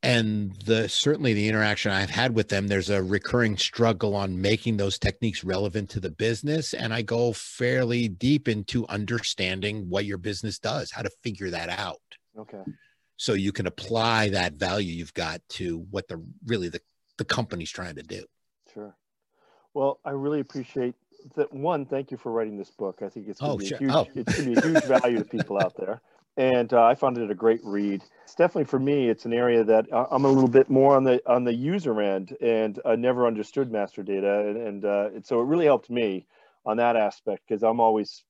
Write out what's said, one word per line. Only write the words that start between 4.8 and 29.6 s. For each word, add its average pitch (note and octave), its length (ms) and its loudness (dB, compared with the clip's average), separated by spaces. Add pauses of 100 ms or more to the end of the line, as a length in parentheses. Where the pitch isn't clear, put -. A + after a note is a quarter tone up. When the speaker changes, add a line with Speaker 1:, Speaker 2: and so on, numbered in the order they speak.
Speaker 1:
techniques - 440 -2
relevant F#2+ 480 -2
to G#2+ 80 -4
the F2+ 120 -4
business. C#3+ 640 -2
And A2+ 200 -4
I A#2 80 0
go A#2 320 0
fairly B2 760 0
deep B2+ 400 2
into G#2+ 400 -2
understanding G2+ 1040 -4
what G2 160 -2
your G2 140 -6
business G2+ 400 -6
does, A#2+ 320 -6
how - 100 -12
to G2+ 80 -6 (140)
figure G2 260 -6
that E2+ 200 -6
out. F2+ 300 -8 (380)
Speaker 2:
Okay. G#2+ 240 -16 (560)
Speaker 1:
So - 160 -2
you G2 180 0
can F#2+ 140 -6
apply A2+ 640 0
that F2+ 240 -2
value F#2 400 -4
you've E2 220 -12
got E2+ 340 -6
to E2+ 400 -8
what G2 180 -8
the, E2 160 -12 (220)
really G2+ 240 -4
the, E2+ 120 -12 (360)
the A2 80 -4
company's F#2+ 460 -6
trying F2 240 -10
to - 80 -14
do. F#2+ 200 -14 (500)
Speaker 2:
Sure. G#2 220 -18 (800)
Well, C#3 320 0
I C#3 60 -6
really C#3+ 280 -2
appreciate B2+ 540 -6 (420)
that. D3 160 -2
One, D3 360 -2
thank C#3 240 -6
you A#2+ 60 -10
for A#2+ 140 -8
writing A2 260 -2
this G2 140 -10
book. G2 320 -8
I G2 60 -8
think G2+ 180 -14
it's G2+ 120 -12
gonna C#3+ 140 -2
Speaker 1:
Oh, G#2+ 40 -4
Speaker 2:
be G2 80 -6
a G2 40 -6
Speaker 1:
sure. C3+ 100 -6
Speaker 2:
huge, C3+ 120 0
Speaker 1:
Oh. D3+ 240 2
Speaker 2:
it's B2 220 -2
gonna C3+ 140 -2
be A#2 80 4
a - 20 4
huge D#3+ 220 2
value B2 360 4
to - 60 -4
people G2+ 340 -4
out F#2 160 0
there. G2 260 -6 (340)
And, B2+ 360 2
uh, A#2+ 120 8
I A#2 100 8
found C3 240 0
it A2 140 -2
a G2+ 40 -2
great A2+ 280 4
read. G2+ 400 -2 (200)
It's - 120 -20
definitely, E3+ 300 2
for C#3 120 -2
me, C3+ 320 2
it's A2 160 -2
an A#2 80 -2
area A#2+ 300 4